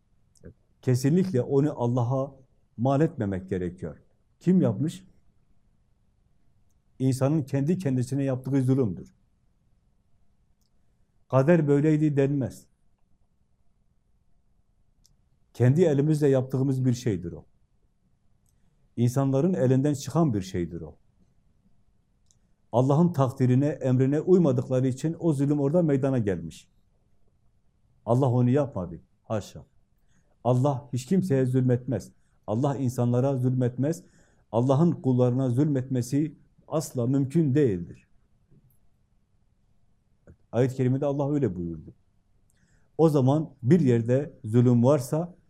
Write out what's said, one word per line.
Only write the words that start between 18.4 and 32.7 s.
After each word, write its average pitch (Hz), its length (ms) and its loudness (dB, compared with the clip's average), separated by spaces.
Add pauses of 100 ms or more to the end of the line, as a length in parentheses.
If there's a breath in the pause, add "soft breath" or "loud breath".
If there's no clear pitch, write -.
İnsanların 135 580 2
elinden 135 400 2
çıkan 151 400 0
bir 101 80 -2
şeydir 87 400 -8
o. 76 160 -18 (1700)
Allah'ın 139 420 2
takdirine, 131 540 2
emrine 135 540 0
uymadıkları 135 680 2
için 156 320 -4
o 165 140 0
zulüm 143 260 0
orada 143 220 0
meydana 139 380 0
gelmiş. 87 500 -6 (1400)
Allah 127 260 2
onu 123 180 2
yapmadı. 101 520 -4 (220)
Haşa. 104 420 -10 (760)
Allah 127 500 0
hiç 123 120 -6
kimseye 180 400 0
zulmetmez. 127 640 -2 (360)
Allah 131 300 -2